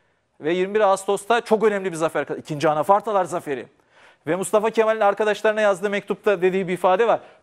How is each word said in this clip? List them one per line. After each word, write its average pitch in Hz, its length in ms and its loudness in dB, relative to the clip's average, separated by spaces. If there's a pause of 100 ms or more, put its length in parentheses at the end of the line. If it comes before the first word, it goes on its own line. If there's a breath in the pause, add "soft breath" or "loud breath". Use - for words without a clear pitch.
(420)
Ve 156 120 -2
yirmi 185 220 -2
bir 214 40 2
Ağustos'ta 202 640 0
çok 214 220 0
önemli 202 280 0
bir 165 60 -10
zafer. 156 300 -4 (100)
İkinci 147 320 -4
Anafartalar 196 560 0
Zaferi. 143 420 -8 (600 soft breath)
Ve 156 80 -2
Mustafa 202 340 0
Kemal'in 220 320 0
arkadaşlarına 214 600 0
yazdığı 202 280 0
mektupta 202 520 -2
dediği 185 260 0
bir 180 60 -4
ifade 190 340 2
var. 180 120 2 (240 loud breath)